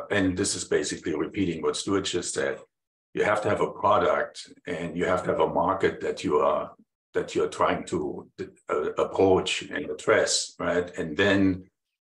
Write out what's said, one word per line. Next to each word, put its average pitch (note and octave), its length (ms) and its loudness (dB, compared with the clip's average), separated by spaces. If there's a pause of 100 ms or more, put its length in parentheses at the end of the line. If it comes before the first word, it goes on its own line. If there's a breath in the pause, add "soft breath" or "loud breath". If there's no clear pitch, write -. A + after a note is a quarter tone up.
and F#2+ 260 0
this G2 200 -2
is F2+ 80 -6
basically D#2+ 520 -2
repeating D#2+ 460 -2
what D2+ 160 -2
Stuart G2 280 -2
just - 280 -4
said, C#2 240 -2 (560)
you - 100 0
have G#2 200 2
to A2 60 0
have G2+ 120 2
a - 100 0
product E2+ 800 0 (140)
and E2+ 320 -6
you F2 80 0
have F2+ 180 2
to - 60 -4
have E2 100 2
a D#2 140 2
market E2+ 480 2
that D2+ 220 -4
you D#2 140 2
are, C#2+ 340 2 (420)
that F2 220 -4
you're D#2+ 120 2
trying E2 380 0
to, D2+ 420 -6 (420)
uh, F2 240 -2
approach F#2 680 2
and - 260 -8
address, - 720 2
right? F2 380 -2
And D#2+ 180 -4
then G2 540 2 (460)